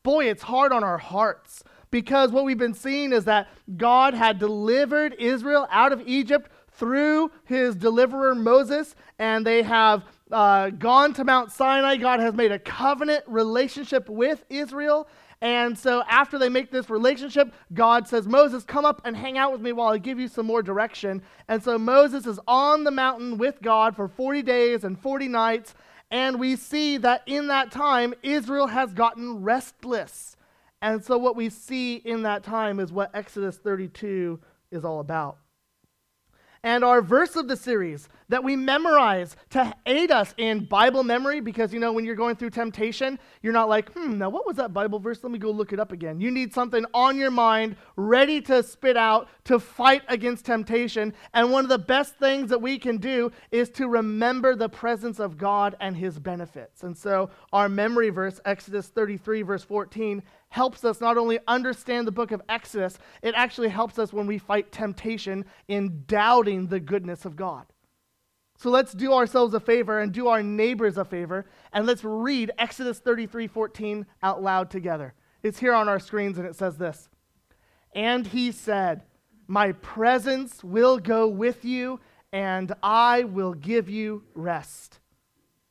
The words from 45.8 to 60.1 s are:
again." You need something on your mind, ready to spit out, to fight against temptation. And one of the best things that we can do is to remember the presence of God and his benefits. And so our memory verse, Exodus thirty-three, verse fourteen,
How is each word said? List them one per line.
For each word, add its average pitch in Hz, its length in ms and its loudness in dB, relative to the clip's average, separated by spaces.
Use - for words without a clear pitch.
again." 165 280 -10
You 233 100 -2
need 254 240 -4
something 247 300 -2
on 262 220 4
your 269 140 0
mind, 220 460 2
ready 262 460 4
to 254 200 4
spit 247 340 0
out, 220 320 4
to 247 140 4
fight 269 500 4
against 240 380 -4
temptation. 220 680 -2
And 240 160 4
one 262 140 4
of 254 60 -4
the 254 80 4
best 254 380 0
things 269 320 0
that 240 140 0
we 262 160 -4
can 233 180 -2
do 240 340 -2
is 240 220 0
to 269 140 -4
remember 233 720 2
the 220 140 -4
presence 233 480 -6
of 190 180 -6
God 202 440 0
and 190 160 -6
his 165 220 -8
benefits. 165 640 -12
And 175 140 -12
so 190 320 -2
our 202 160 4
memory 220 420 0
verse, 190 340 -6
Exodus 196 440 -6
thirty-three, 214 540 -4
verse 196 220 -6
fourteen, 208 580 -6